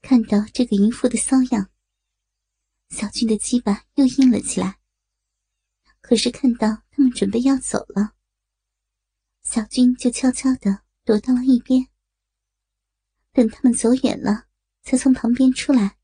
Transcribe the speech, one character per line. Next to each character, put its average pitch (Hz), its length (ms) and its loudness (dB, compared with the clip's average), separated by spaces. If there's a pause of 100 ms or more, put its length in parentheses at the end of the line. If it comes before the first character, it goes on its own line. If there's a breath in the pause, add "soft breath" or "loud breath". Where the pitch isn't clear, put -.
看 240 220 2
到 208 280 0
这 247 140 -2
个 208 100 -2
淫 208 160 2
妇 - 160 -2
的 233 80 -2
骚 262 260 0 (100)
样， 202 180 -4 (1200)
小 - 180 -10
军 - 180 -4
的 214 120 0
鸡 - 200 -4
巴 202 360 -4
又 277 100 2
硬 254 260 4
了 208 120 0
起 - 180 -6
来。 190 180 -6 (1300)
可 247 80 2
是 247 160 0
看 247 260 -2
到 214 120 0 (220)
他 285 120 -2
们 254 80 4
准 202 200 -4
备 233 100 -2
要 269 160 2
走 - 220 -6 (100)
了， 208 240 -4 (1300)
小 - 200 -4
军 247 340 0
就 247 140 -2
悄 254 200 -2
悄 262 260 -2
地 196 260 -4 (200)
躲 214 160 0
到 254 140 -2
了 247 140 0
一 254 140 4
边。 254 280 0 (1400)
等 233 160 2
他 - 140 -8
们 247 100 4
走 233 220 0
远 - 280 -2
了， 214 220 -4 (380)
才 254 160 -2
从 262 160 2
旁 233 180 -2
边 262 180 4
出 - 220 -2
来。 208 320 0